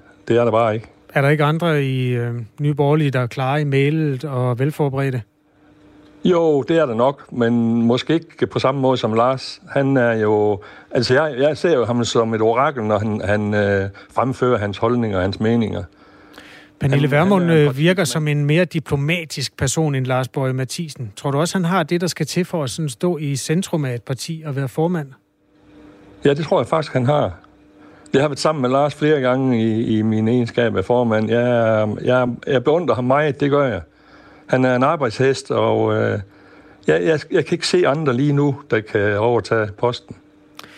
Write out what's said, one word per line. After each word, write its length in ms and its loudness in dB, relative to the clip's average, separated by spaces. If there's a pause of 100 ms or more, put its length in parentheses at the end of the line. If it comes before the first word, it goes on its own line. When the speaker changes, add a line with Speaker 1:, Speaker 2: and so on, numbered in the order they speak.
(280)
Speaker 1:
Det 80 4
er 80 4
der 60 2
bare 240 2
ikke. 120 -8 (280)
Speaker 2:
Er 60 2
der 80 2
ikke 160 2
andre 400 0
i, 240 -2
øh, 260 -4 (260)
Nye 140 0
Borgerlige, 360 2
der 100 -2
er 60 -2
klar 300 -4
i 80 0
mailet 600 0
og 340 -2
velforberedte? 640 -2 (1040)
Speaker 1:
Jo, 380 4
det 160 2
er 80 4
der 80 -2
nok, 380 0
men 500 2
måske 320 2
ikke 320 -2
på 120 -4
samme 220 0
måde 160 2
som 180 -2
Lars. 560 0
Han 260 0
er 160 2
jo... 480 2 (300)
Altså, 240 0
jeg, 240 2
jeg 180 2
ser 180 2
jo 100 4
ham 200 0
som 300 0
et 60 0
orakel, 440 2
når 140 2
han, 260 -2
han, 300 0
øh, 340 0 (220)
fremfører 480 0
hans 200 -4
holdninger 380 0
og 60 0
hans 180 -2
meninger. 420 0 (960)
Speaker 2:
Pernille 280 2
Speaker 1:
Han, 100 2
han 120 4
Speaker 2:
Vermund, 200 2
Speaker 1:
er 120 6
en 60 4
Speaker 2:
øh, 80 -4
virker 240 2
Speaker 1:
partimand. 60 2
Speaker 2:
som 220 -2
en 160 0
mere 200 4
diplomatisk 920 -4
person 380 -2
end 120 -2
Lars 220 -2
Boje 240 -4
Mathiesen. 640 -8
Tror 140 -6
du 80 0
også, 200 0
han 60 0
har 180 0
det, 180 -2
der 60 -4
skal 200 -4
til 180 -2
for 200 -4
at 60 -6
sådan 180 -6
stå 300 -4
i 180 -4
centrum 480 -2
af 100 -4
et 80 -8
parti 440 -8
og 100 -6
være 120 -4
formand? 400 -2 (1160)
Speaker 1:
Ja, 100 0
det 100 -6
tror 160 0
jeg 60 -4
faktisk, 260 -4
han 140 -2
har. 320 -2 (720)
Jeg 80 2
har 80 0
været 100 -6
sammen 240 0
med 80 0
Lars 240 0
flere 260 0
gange 420 0
i, 360 0
i 40 0
min 260 2
egenskab 480 0
af 80 -2
formand. 460 2
Jeg, 580 2 (140)
jeg, 260 2 (180)
jeg 180 0
beundrer 300 2
ham 100 -4
meget, 360 0
det 100 0
gør 140 2
jeg. 160 -2 (640)
Han 180 2
er 120 2
en 60 2
arbejdshest, 680 0
og, 440 2
øh, 240 0 (680)
jeg, 160 2
jeg, 180 2 (100)
jeg 160 0
kan 80 -2
ikke 120 -4
se 200 2
andre 280 0
lige 180 2
nu, 240 2 (140)
der 100 0
kan 380 -2
overtage 500 0 (100)
posten. 380 -4 (600)